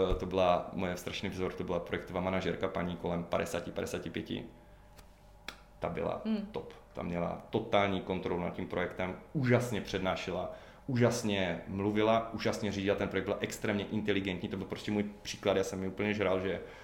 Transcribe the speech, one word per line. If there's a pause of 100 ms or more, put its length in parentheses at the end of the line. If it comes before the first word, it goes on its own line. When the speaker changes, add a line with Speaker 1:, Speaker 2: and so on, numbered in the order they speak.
(120)
Speaker 1:
eh,
to
byla
moje
strašný
vzor,
to
byla
projektová
manažerka,
paní
kolem
padesáti,
padesáti
pěti. (1400)
Ta
byla
Speaker 2:
Mhm.
Speaker 1:
top. (200)
Ta
měla
totální
kontrolu
nad
tím
projektem, (180)
úžasně
přednášela, (360)
úžasně
mluvila,
úžasně
řídila
ten
projekt,
byla
extrémně
inteligentní,
to
byl
prostě
můj (180)
příklad,
já
jsem
mi
úplně
žral,
že (220)